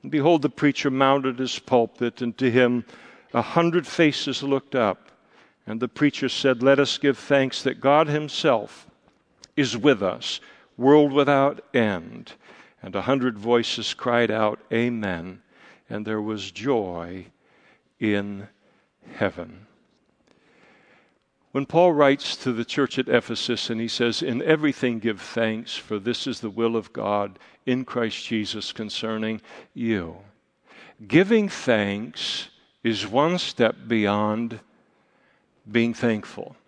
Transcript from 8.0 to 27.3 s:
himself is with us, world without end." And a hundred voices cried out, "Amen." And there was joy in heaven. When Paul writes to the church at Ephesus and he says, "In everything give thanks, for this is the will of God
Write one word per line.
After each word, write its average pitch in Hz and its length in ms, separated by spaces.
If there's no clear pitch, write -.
himself 147 800
is 123 200
with 113 240
us, - 380
world 143 360
without 139 520
end." 104 600
And 95 140
a 95 80
hundred 123 340
voices 117 580
cried 120 360
out, 107 300
"Amen." 101 680
And 104 180
there 107 160
was 101 300
joy 92 720
in 101 480
heaven. 92 500
When 135 140
Paul 170 280
writes 143 420
to 127 160
the 113 120
church - 320
at 131 120
Ephesus 117 640
and 113 100
he 113 80
says, 117 340
"In 135 180
everything 143 600
give 104 200
thanks, 113 560
for - 220
this 113 300
is 120 100
the 113 100
will 113 280
of 104 160
God 104 480